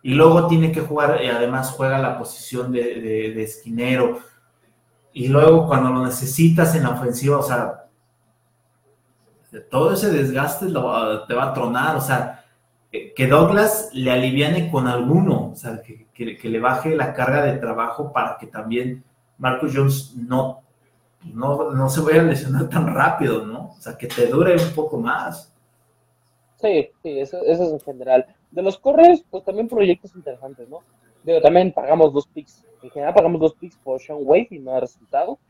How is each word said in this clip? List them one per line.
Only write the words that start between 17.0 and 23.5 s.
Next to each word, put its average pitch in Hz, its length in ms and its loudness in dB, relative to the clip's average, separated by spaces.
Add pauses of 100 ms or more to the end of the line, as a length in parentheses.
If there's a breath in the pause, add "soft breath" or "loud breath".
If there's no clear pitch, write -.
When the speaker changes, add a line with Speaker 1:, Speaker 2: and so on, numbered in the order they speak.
Speaker 1:
carga 135 300 0
de 131 140 0
trabajo 117 560 -6
para 113 240 -4
que 110 100 -18
también 120 560 -6 (340)
Marcus 131 380 -4
Jones 139 400 -2
no, 127 460 -4 (640)
no, 139 460 -6
no 135 180 0
se 160 120 -2
vaya 156 200 4
a 165 40 4
lesionar - 440 -2
tan - 240 -2
rápido, 131 520 0
¿no? 117 320 -14